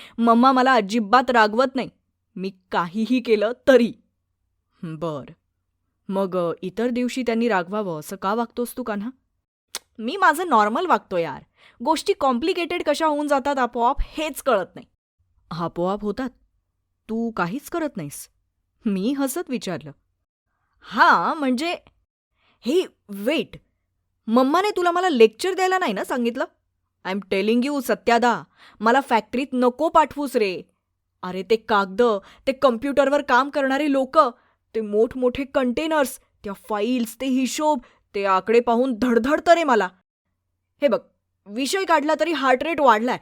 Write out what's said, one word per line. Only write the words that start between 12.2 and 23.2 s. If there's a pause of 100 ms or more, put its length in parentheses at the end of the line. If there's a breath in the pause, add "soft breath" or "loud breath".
कशा
होऊन
जातात
आपोआप
हेच
कळत (100)
नाही." (640)
"आपोआप
होतात. (800)
तू
काहीच
करत
नाहीस." (560)
मी
हसत
विचारलं. (880)
"हां,
म्हणजे, (840)
हे, (240)
वेट. (680)